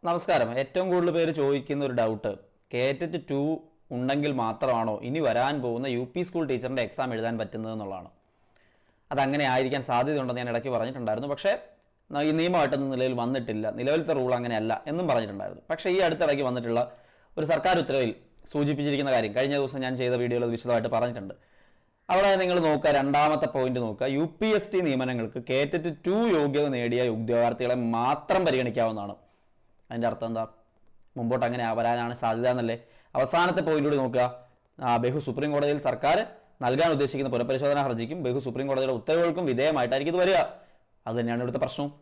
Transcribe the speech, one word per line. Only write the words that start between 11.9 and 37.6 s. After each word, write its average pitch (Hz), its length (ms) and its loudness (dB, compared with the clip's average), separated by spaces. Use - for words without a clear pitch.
ന-, 143 120 -2
ഈ 156 80 2
നിയമമായിട്ടൊന്നും 156 600 2
നിലവിൽ 127 220 0
വന്നിട്ടില്ല, 117 580 -2
നിലവിലത്തെ 147 420 0
റൂൾ 127 220 0
അങ്ങനെയല്ല 113 520 -2
എന്നും 165 220 -2
പറഞ്ഞിട്ടുണ്ടായിരുന്നു. 98 640 -2
പക്ഷേ, 165 200 -2
ഈ 185 80 2
അടുത്തിടയ്ക്ക് 156 460 2
വന്നിട്ടുള്ള 123 480 0
ഒരു 156 80 -2
സർക്കാർ 165 320 2
ഉത്തരവിൽ 135 360 0
സൂചിപ്പിച്ചിരിക്കുന്ന 143 580 0
കാര്യം, 113 260 2
കഴിഞ്ഞ 139 180 2
ദിവസം 139 260 -2
ഞാൻ 127 160 -4
ചെയ്ത 123 160 0
വീഡിയോയിൽ 120 320 0
അത് 117 60 0
വിശദമായിട്ട് 117 380 0
പറഞ്ഞിട്ടുണ്ട്. 117 460 -2
അവിടെ 196 260 6
നിങ്ങൾ 180 240 2
നോക്കുക, 156 300 2
രണ്ടാമത്തെ 147 560 4
പോയിന്റ് 127 340 0
നോക്കുക, 110 260 -2
യു 139 220 0
പി 220 60 0
എസ് 208 260 2
ടി 185 80 2
നിയമനങ്ങൾക്ക് 127 720 -2
കേറ്ററ്റ് 147 460 0
ടു 185 100 2
യോഗ്യത 147 400 2
നേടിയ 123 400 0
ഉദ്യോഗാർത്ഥികളെ 117 680 0
മാത്രം 123 720 0
പരിഗണിക്കാവുന്നതാണ്. 113 680 0
അതിൻ്റെ 117 160 -2
അർത്ഥം 110 200 -4
എന്താ? 113 200 -4
മുമ്പോട്ട് 120 300 0
അങ്ങനെ 120 280 -2
വരാനാണ് 120 400 0
സാധ്യത 117 340 0
എന്നല്ലേ? 120 300 0
അവസാനത്തെ 170 460 2
പോയിന്റ് 156 240 2
കൂടി 147 120 2
നോക്കുക. 123 420 0
ആ, 120 160 2
ബഹു 123 220 0
സുപ്രീം 143 340 -4
കോടതിയിൽ 147 260 2
സർക്കാർ 147 480 0
നൽകാൻ 139 280 2
ഉദ്ദേശിക്കുന്ന 139 420 0
പുനഃപരിശോധനാ 135 500 0